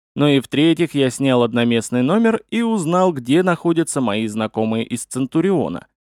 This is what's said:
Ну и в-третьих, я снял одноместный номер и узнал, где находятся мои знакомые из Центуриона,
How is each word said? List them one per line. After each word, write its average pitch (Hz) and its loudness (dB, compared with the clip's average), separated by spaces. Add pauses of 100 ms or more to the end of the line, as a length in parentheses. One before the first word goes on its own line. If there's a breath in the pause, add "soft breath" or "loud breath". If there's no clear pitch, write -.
(160)
Ну 143 2
и 139 4
в-третьих, 156 0
я 135 2
снял 127 2
одноместный 117 0
номер 220 0
и 226 -2
узнал, 185 0
где 135 0
находятся 165 0
мои 110 -2
знакомые 110 -4
из - -8
Центуриона, 131 -2 (140)